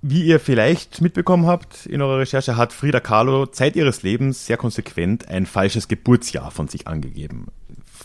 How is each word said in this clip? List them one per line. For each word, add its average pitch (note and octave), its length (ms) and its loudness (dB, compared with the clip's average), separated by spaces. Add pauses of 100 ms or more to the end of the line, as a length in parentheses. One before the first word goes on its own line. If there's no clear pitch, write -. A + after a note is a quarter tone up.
Wie D3 220 0
ihr D#3+ 160 6
vielleicht C3+ 640 0
mitbekommen F3 460 2
habt - 400 -2
in C#3+ 140 -4
eurer C3+ 180 0
Recherche, C3+ 360 -2
hat A#2 160 2
Frida C3+ 300 0
Kahlo B2+ 460 2
Zeit C#3+ 280 0
ihres D3 280 0
Lebens B2 420 -2
sehr A2+ 120 -2
konsequent G#2 680 -4
ein F#2 180 -2
falsches G2 440 -2
Geburtsjahr - 640 0
von D2+ 180 -6
sich - 180 -12
angegeben. D2 600 -10 (580)